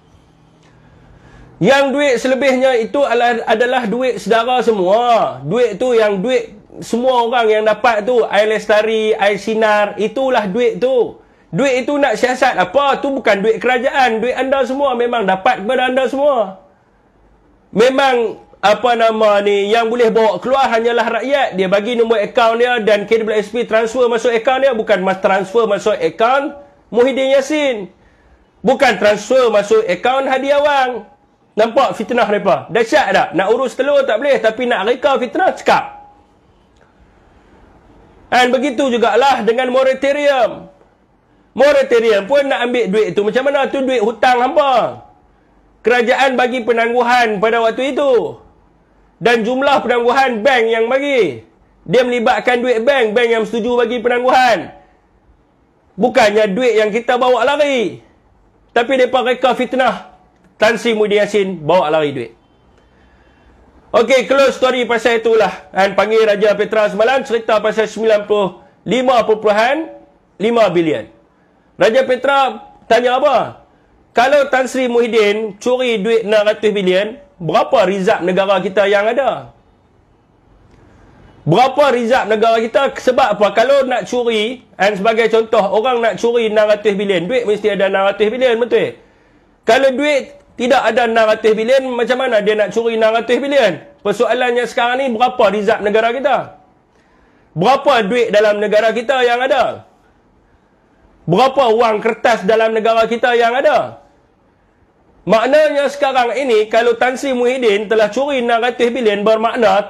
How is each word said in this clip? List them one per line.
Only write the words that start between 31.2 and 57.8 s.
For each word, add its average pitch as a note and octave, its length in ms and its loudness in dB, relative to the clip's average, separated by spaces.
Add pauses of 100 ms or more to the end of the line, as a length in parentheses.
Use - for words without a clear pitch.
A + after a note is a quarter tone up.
Nampak A3 400 0
fitnah A#3 320 -2
mereka? F3+ 400 0
Dahsyat A#3 380 0 (100)
tak? D3+ 160 2
Nak F#3 160 0
urus B3 240 0
telur C#4 320 0
tak A3 160 -2
boleh, C4+ 160 2
tapi A3+ 320 -2
nak G3 160 -2
reka C4 320 0
fitnah, D#4 400 -2
cekap. - 400 -2 (2250)
Dan B3 240 2
begitu C4 400 -2
jugalah A#3 480 2
dengan B3 320 -2
moratorium. C4+ 960 0 (880)
Moratorium A#3 720 2
pun C#4 160 2
nak B3 240 -2
ambil A#3+ 240 -2
duit G#3+ 140 2 (100)
tu. G3+ 80 0
Macam A3 240 0
mana C#4 160 0
tu C4+ 160 -4
duit B3+ 240 -2
hutang B3 400 0
hampa? B3+ 560 0 (800)
Kerajaan B3 560 0
bagi B3 240 -2
penangguhan A#3 800 0
pada A3+ 240 2
waktu B3 320 -2
itu. A3+ 400 0 (800)
Dan A#3 240 0
jumlah C4 400 0
penangguhan A#3+ 640 0
bank B3+ 240 2
yang A3+ 160 0
bagi. B3 560 -2 (480)
Dia B3 160 2
melibatkan A#3+ 560 0
duit A#3 240 0
bank, B3 320 2
bank A#3+ 140 2
yang A3+ 180 2
setuju A#3+ 320 -2
bagi A#3 160 -2
penangguhan. A#3+ 800 0 (1200)
Bukannya G#3+ 560 2
duit A#3 240 0
yang G#3+ 160 2
kita A#3 240 -2
bawa B3 240 2
lari. C#4 640 -2 (720)